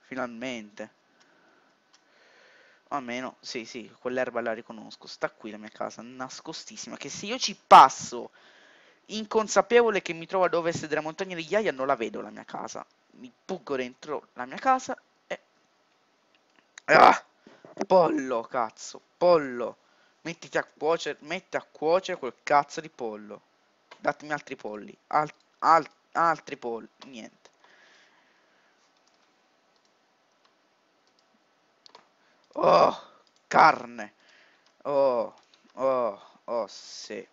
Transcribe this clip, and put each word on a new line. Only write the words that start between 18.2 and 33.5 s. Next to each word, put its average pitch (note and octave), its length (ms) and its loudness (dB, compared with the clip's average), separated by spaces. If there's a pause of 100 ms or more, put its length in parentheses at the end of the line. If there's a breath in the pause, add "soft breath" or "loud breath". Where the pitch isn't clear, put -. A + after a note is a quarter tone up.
cazzo, - 580 -8 (160)
pollo. C3 600 2 (460 soft breath)
Mettiti D#3+ 360 -8
a D3+ 60 -2
cuocere, D#3 560 -4
metti D#3+ 360 -10
a B2+ 60 -4
cuocere F3 560 -2
quel A#2+ 240 -8
cazzo C#3+ 380 0
di D#3 100 -16
pollo. G#2 500 -12 (580)
Datemi D3+ 340 -6
altri C#3+ 220 -10
polli. G#2 420 -14 (120)
Al-, D3+ 240 0 (280)
al-, D3+ 300 4 (220)
altri D3+ 440 -2
polli. A#2 320 -10 (180)
Niente. A#2 420 -20 (4000 soft breath)
Oh, E3 460 4 (460 loud breath)
carne. A#2+ 680 2 (680 soft breath)